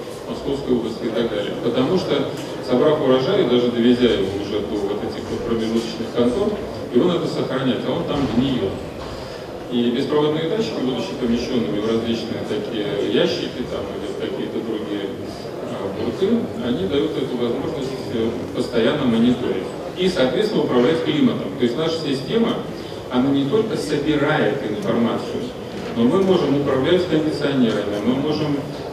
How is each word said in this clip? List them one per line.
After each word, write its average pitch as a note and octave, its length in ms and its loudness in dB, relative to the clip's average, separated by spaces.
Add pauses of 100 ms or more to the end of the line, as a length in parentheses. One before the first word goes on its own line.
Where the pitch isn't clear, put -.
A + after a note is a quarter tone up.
(280)
Московской B2+ 460 -2
области A2+ 300 -2
и A#2 60 -2
так A#2 200 0
далее. G2+ 320 -4
Потому C3 340 2
что, - 300 0 (420)
собрав D3 360 4
урожай, C3 400 4
даже A#2+ 240 4
довезя A#2 400 6
его G2 180 2 (140)
уже G#2 180 -2
до G#2+ 160 -4
вот G2+ 300 -2
этих - 260 -6
вот A2+ 160 -2
промежуточных A2+ 720 -2
контор, F#3+ 320 2 (440)
его - 140 4
надо E3 220 0
сохранять, B2+ 580 -2
а B2+ 60 0
он - 120 -2
там C#3 300 0
гниёт. A#2+ 380 2 (960)
И A#2+ 200 2
беспроводные D3+ 580 0
датчики, - 340 -2
будучи B2 380 -2
помещёнными A#2 600 0
в G#2+ 60 -2
различные A2+ 600 -2
такие G2+ 640 -2
ящики, - 580 0
там, - 140 -4 (100)
или - 160 -8
в - 80 -8
какие-то - 400 -4
другие, G#2 480 -4 (640)
а, - 160 -6 (160)
бурты, A3+ 380 0 (260)
они G3 220 0
дают D#3 280 0
эту - 200 -4
возможность, - 800 -4
э, A2+ 140 0 (280)
постоянно A#2+ 480 2
мониторить A#2+ 640 2 (300)
и, F#3 100 4
соответственно, C#3 560 2
управлять B2 400 4
климатом. B2 540 2
То B2 60 2
есть A#2 120 2
наша D#3+ 240 0
система, C#3+ 540 0 (560)
она C3 180 2
не C#3 160 4
только A3 320 2
собирает D3 840 2 (100)
информацию, A2 840 -2 (440)
но A#2 80 4
мы E3+ 180 4
можем C#3+ 380 4
управлять C#3 480 4
кондиционерами, C3 960 2
мы B2 100 4
можем D3 420 0 (360)